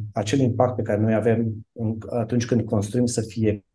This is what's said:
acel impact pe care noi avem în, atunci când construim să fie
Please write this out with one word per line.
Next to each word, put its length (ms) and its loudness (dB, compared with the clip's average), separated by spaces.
acel 260 0
impact 360 2
pe 60 -2
care 200 0
noi 120 2
avem 580 0
în, 260 -4
atunci 360 0
când 160 2
construim 440 0
să 160 -2
fie 420 -2